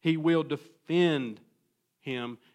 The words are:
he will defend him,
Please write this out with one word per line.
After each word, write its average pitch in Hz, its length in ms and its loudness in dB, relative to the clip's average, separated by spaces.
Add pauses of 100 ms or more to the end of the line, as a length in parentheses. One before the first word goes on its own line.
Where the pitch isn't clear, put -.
he 165 160 0
will 160 260 2
defend 151 960 -2 (640)
him, 120 360 -8 (180)